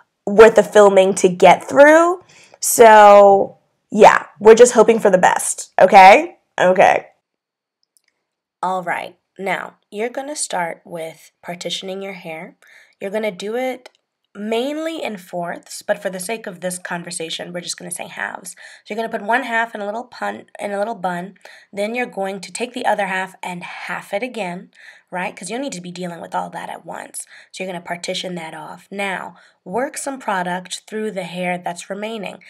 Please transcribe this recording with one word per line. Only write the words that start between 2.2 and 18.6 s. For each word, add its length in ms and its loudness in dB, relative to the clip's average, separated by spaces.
So, 1000 8
yeah, 360 6
we're 120 10
just 200 6
hoping 260 4
for 100 2
the 80 2
best, 600 -2
okay? 600 8
Okay. 480 2
All 160 -4
right, 360 -10
now, 380 -8
you're 160 -8
gonna 300 -10
start 480 -8
with 560 -16
partitioning 600 -12
your 120 -14
hair. 420 -16
You're 140 -10
gonna 180 -4
do 280 -10
it 320 -8
mainly 680 -8
in 140 -10
fourths, 640 -14
but 200 -6
for 80 -8
the 120 -12
sake 260 -10
of 140 -16
this 180 -8
conversation, 720 -12
we're 80 -10
just 180 -14
gonna 140 -16
say 160 -14
halves. 440 -12